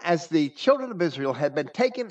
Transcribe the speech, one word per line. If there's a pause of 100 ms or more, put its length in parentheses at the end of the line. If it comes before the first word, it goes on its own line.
as
the
children
of
Israel
had
been
taken